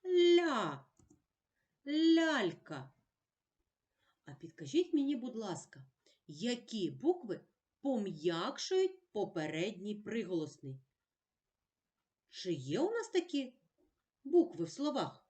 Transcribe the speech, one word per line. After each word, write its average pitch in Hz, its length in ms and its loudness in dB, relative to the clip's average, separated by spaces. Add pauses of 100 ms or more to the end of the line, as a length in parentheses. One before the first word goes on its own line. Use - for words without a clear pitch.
Ля, 339 800 4 (1000)
лялька. 294 1040 2 (1300)
А 143 100 -20
підкажіть 165 600 -2
мені, 277 220 2
будь 233 200 -8
ласка, 180 500 -8 (400)
які 202 640 -4
букви 240 500 -2 (400)
пом'якшують 208 1300 -2
попередній 180 840 -4
приголосний? 175 840 -6 (1500)
Чи 180 220 -6
є 143 280 -4
у 370 100 0
нас 453 180 -6
такі 285 460 -2 (680)
букви 285 400 2
в 160 60 -8
словах? 262 580 -4